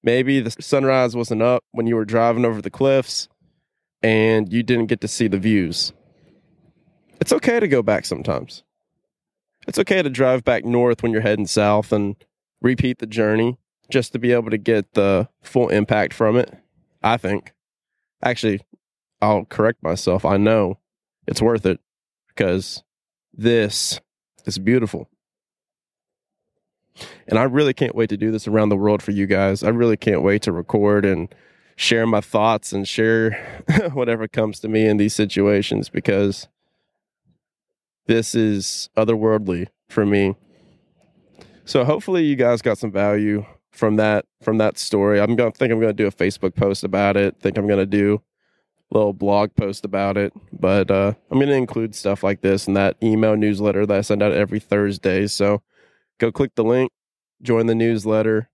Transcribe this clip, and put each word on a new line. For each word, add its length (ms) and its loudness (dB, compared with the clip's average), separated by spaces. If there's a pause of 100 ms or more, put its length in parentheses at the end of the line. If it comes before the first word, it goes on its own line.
Maybe 360 2
the 120 -4 (100)
sunrise 540 0
wasn't 260 -2
up 300 2
when 160 -4
you 80 0
were 100 -2
driving 400 2
over 160 -2
the 80 -8
cliffs 580 -2 (760)
and 480 2
you 120 -2
didn't 240 0
get 140 -2
to 60 -6
see 200 -2
the 100 0
views. 560 0 (1300)
It's 140 0
okay 260 0
to 80 0
go 140 2
back 240 0
sometimes. 580 -6 (1040)
It's 120 -4
okay 220 2
to 80 -2
drive 340 2
back 200 0
north 400 0
when 80 0
you're 100 0
heading 260 0
south 440 0
and 240 -2 (460)
repeat 380 0
the 80 -10
journey 500 0 (320)
just 240 -2
to 60 -6
be 120 0
able 200 0
to 60 -2
get 360 0
the 340 2 (140)
full 280 0
impact 440 0
from 240 0
it, 160 -2 (480)
I 160 0
think. 360 -6 (680)
Actually, 400 -2 (600)
I'll 240 0
correct 380 -2
myself. 420 -2
I 120 2
know 420 2 (480)
it's 140 -4
worth 240 2
it 140 0 (480)
because 560 -4 (560)
this 640 0 (440)
is 140 -8
beautiful. 500 -2 (2250)
And 120 0
I 40 2
really 300 0
can't 220 -2
wait 140 0
to 80 -4
do 140 -2
this 160 -6
around 220 2
the 60 2
world 260 0
for 100 -6
you 140 0
guys. 380 0
I 60 2
really 260 2
can't 260 0
wait 220 2
to 80 -2
record 540 0
and 280 -2 (460)
share 260 2
my 140 2
thoughts 540 0
and 120 -4
share 800 -2 (160)
<laughs> 140 -4
whatever 340 -2
comes 320 -4
to 80 -8
me 180 2
in 120 4
these 180 0
situations, 720 0
because 640 -2 (1600)
this 300 0
is 600 -2
otherworldly 720 0 (200)
for 180 0
me. 300 2 (1300)
So 220 0
hopefully 400 0
you 100 0
guys 260 0
got 160 -2
some 140 -8
value 540 0 (260)
from 240 0
that, 300 2 (160)
from 160 0
that 200 0
story. 440 0
I'm 160 0
gonna, 140 2
think 200 -2
I'm 80 0
gonna 140 2
do 140 0
a 40 -2
Facebook 420 -2
post 300 -2
about 320 0
it. 240 0
Think 180 -2
I'm 100 -2
gonna 180 2
do 360 0 (680)
a 60 0
little 160 2
blog 420 0
post 300 -4
about 320 -2
it. 160 -2 (180)
But, 400 0
uh, 220 2 (180)
I'm 80 0
gonna 140 2
include 420 -2
stuff 280 -4
like 180 -2
this 260 0
in 60 0
that 280 0
email 360 2
newsletter 480 0
that 120 0
I 40 0
send 200 -2
out 120 2
every 260 0
Thursday. 680 0
So 340 0 (560)
go 120 0
click 260 -2
the 100 0
link, 260 2 (500)
join 260 0
the 80 0
newsletter. 800 0